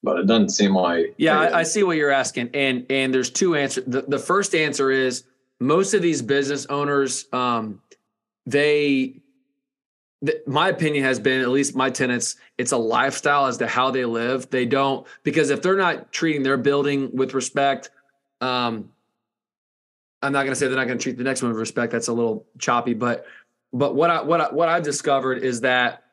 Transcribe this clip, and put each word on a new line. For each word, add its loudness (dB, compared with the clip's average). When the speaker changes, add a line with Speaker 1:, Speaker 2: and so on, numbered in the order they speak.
Speaker 1:
but -2
it 0
doesn't 4
seem 2
like 0
Speaker 2:
Yeah, 2
Speaker 1:
they 2
Speaker 2:
I, 4
I 2
see 0
what 2
you're 2
asking. -2
And, -2
and 0
there's 0
two 0
answers. -2
The, -2
the -2
first 0
answer 0
is 0
most 2
of 4
these 0
business 0
owners, -2
um, -2
they, 2
th-, -2
my 0
opinion -2
has 0
been, 0
at 0
least 0
my 0
tenants, -2
it's -2
a 0
lifestyle 2
as -2
to -2
how 0
they -2
live. -2
They 0
don't, 0
because 2
if 0
they're 2
not -2
treating -2
their 2
building 2
with -2
respect, 0
um, -2
I'm -2
not 0
gonna -2
say 0
they're 0
not 0
gonna -4
treat -6
the -4
next -2
one 0
with -4
respect. -2
That's -2
a -2
little -2
choppy, 0
but, -4
but 0
what 4
I, 2
what 2
I, 0
what 2
I've 2
discovered 0
is 0
that 0